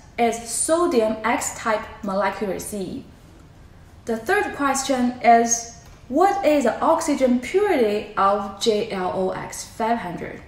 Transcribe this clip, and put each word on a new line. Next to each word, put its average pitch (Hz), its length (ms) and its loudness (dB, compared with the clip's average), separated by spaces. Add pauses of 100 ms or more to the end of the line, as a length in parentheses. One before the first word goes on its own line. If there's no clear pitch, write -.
(180)
is 233 320 0
sodium 240 720 2
X-type 220 580 -2 (220)
molecular 202 560 -2
sieve. 185 440 -8 (1000)
The 226 120 -2
third 392 380 -2
question 254 560 0 (100)
is, 233 540 4 (320)
what 370 380 2
is 294 180 4
the 226 160 0
oxygen 269 600 2
purity 262 760 0
of 202 460 0
J 214 300 2
L 185 220 -4
O 185 180 0
X - 360 -10
five 233 300 -2
hundred? 180 500 -10